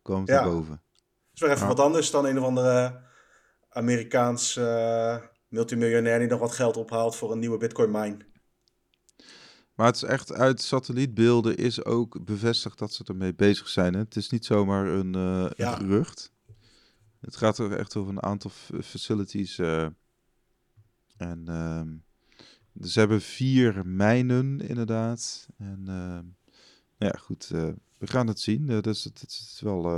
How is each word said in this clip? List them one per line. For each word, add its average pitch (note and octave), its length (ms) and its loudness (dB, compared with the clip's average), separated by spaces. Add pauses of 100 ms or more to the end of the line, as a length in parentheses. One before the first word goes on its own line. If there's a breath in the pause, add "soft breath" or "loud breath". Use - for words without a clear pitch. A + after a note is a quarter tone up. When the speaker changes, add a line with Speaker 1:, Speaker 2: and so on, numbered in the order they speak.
Speaker 1:
kwam F#2+ 180 -4
het F#2+ 80 -4
Speaker 2:
Ja. C3+ 120 4
Speaker 1:
naar G2 100 0
boven. D#2 320 -4 (520)
Speaker 2:
Is - 60 -20
weer D#3 100 4
even C#3 120 2
Speaker 1:
Ja. G2+ 60 2
Speaker 2:
wat B2+ 120 4
anders D3+ 300 4
dan C#3+ 160 2
een C3+ 120 0
of B2+ 60 0
andere B2+ 560 2 (680 soft breath)
Amerikaans, A#2+ 880 0
eh, A#2 600 0 (320)
multimiljonair A#2 720 2
die A#2 100 2
nog A2+ 120 0
wat A#2 120 0
geld A#2+ 240 2
ophaalt A2+ 400 -2
voor A2+ 160 -4
een A2+ 60 -2
nieuwe A#2 180 -2
Bitcoin A2+ 340 2
mine. G#2 260 -2 (1600 loud breath)
Speaker 1:
Maar A2+ 120 2
het A#2+ 100 4
is - 60 -6
echt, - 300 -2
uit C3 300 2
satellietbeelden A#2+ 920 2
is - 280 -2
ook A#2 400 -2
bevestigd G#2+ 540 -2
dat G#2 140 -6
ze - 120 -10
ermee F#2 300 -4
bezig G2+ 340 4
zijn, F2+ 260 2
hè? F#2 60 -2
Het A2 160 -6
is G#2 140 -6
niet A#2 140 -2
zomaar G2 420 2
een, F#2 280 -2
eh, F#2 260 -2
een F2+ 160 -2
Speaker 2:
Ja. A#2+ 200 -4
Speaker 1:
gerucht. G2+ 560 0 (880 soft breath)
Het - 160 -16
gaat A2 220 2
er G#2 200 -4
echt - 180 -8
over G2 160 -4
een G2 100 -6
aantal G2+ 280 -4
f-, - 200 -18 (120)
facilities, - 760 -6
eh, D#2+ 280 0 (1300)
en, F2 320 -10
ehm, E2 400 -4 (840 soft breath)
dus - 200 -10
ze - 60 2
hebben G#2+ 220 6
vier B2 680 2
mijnen, B2 720 2
inderdaad. A2+ 840 -4 (120)
En, G2 280 -10
ehm, F2+ 380 -8 (760 soft breath)
nou G2+ 140 2
ja, - 60 -10
goed, - 340 -12
eh, D#2+ 160 -2 (300)
we G2+ 80 -8
gaan B2+ 200 0
het G#2+ 140 -2
zien. C3+ 300 -2
Eh, G#2+ 100 2
dus G#2 240 -2
het, - 160 -16
het - 100 -20
is - 340 -16
wel, F#2+ 200 -2 (140)